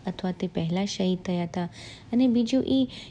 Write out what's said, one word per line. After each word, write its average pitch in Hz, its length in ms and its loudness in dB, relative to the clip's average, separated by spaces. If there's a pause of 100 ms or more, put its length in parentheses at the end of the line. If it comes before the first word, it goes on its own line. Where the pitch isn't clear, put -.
અથવા 185 280 -4
તે 185 140 -4
પહેલા 175 380 0
શહીદ 185 380 0
થયા 175 220 -2
હતા, 175 220 -4 (400)
અને 240 200 4
બીજું 240 380 4
એ 262 140 4 (320)